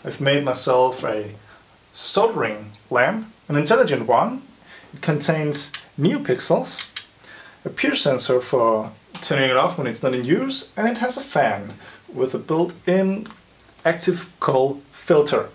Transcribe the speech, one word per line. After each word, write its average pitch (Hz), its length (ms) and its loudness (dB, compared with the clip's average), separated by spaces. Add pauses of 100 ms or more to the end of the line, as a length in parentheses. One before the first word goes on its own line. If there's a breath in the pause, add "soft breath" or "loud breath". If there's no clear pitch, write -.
I've - 160 -10
made 143 240 2
myself 127 580 2
a 107 300 -4 (580 loud breath)
soldering 117 800 -2 (200)
lamp, 156 360 2 (220)
an 151 80 0
intelligent 170 500 2
one. 180 360 2 (520 loud breath)
It 143 80 -16
contains 151 720 -2 (260 loud breath)
NeoPixels, - 920 0 (720 loud breath)
a - 60 -8
peer 277 260 -2
sensor 127 440 2
for 113 520 2 (280)
turning 135 300 0
it 127 60 2
off 165 200 2
when 131 120 -4
it's 113 160 -6
not 131 100 0
in 123 100 -4
use, 233 520 0
and 208 100 0
it 233 120 -2
has 247 180 -4
a 269 40 -8
fan 104 520 -2 (340 loud breath)
with 127 280 -4
a 120 40 -4
built-in 185 880 0 (580)
active 170 540 0
coal 139 420 2 (120)
filter. 147 640 2